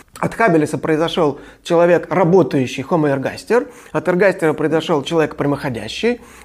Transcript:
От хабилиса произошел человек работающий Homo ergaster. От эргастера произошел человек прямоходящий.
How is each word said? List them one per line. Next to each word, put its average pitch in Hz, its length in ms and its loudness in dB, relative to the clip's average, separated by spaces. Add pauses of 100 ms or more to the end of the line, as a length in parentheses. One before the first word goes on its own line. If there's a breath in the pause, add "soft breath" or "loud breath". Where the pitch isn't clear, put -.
(200)
От - 160 -6
хабилиса 160 420 2
произошел 156 600 0 (240 loud breath)
человек 175 500 2
работающий 160 680 2
Homo 151 300 0
ergaster. 135 540 -2 (260 loud breath)
От - 140 -2
эргастера 180 460 2
произошел 156 500 0
человек 160 340 -2
прямоходящий. 143 840 -4 (240 loud breath)